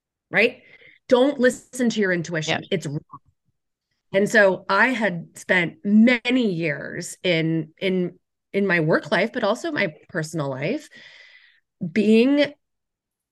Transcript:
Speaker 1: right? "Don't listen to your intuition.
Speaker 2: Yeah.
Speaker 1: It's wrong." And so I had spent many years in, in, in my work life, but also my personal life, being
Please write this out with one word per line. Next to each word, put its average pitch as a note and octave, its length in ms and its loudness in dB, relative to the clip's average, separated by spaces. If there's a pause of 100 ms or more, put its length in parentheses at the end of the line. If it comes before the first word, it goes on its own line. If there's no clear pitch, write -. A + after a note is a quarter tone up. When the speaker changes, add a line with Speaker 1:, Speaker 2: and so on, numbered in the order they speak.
(300)
Speaker 1:
right? - 320 0 (460)
"Don't C4 300 4
listen B3 520 0
to G#3+ 100 -2
your F#3 120 0
intuition. D#3+ 500 -4
Speaker 2:
Yeah. - 80 -18
Speaker 1:
It's E3 160 -4
wrong." D3 140 -8 (1160)
And G3 140 2
so F#3+ 400 4
I G#3 200 2
had G3 400 -4 (100)
spent F3 460 -2
many A3+ 680 2
years D#3+ 680 -6
in, D#3+ 560 0
in, F#3 400 -4 (340)
in G3+ 140 0
my F3 140 2
work F3+ 300 0
life, G#3 220 0
but A#3+ 100 -6
also B3 300 -2
my G3 220 -4 (160)
personal D#3 400 -6
life, F3 400 -6 (920)
being A3 720 2 (800)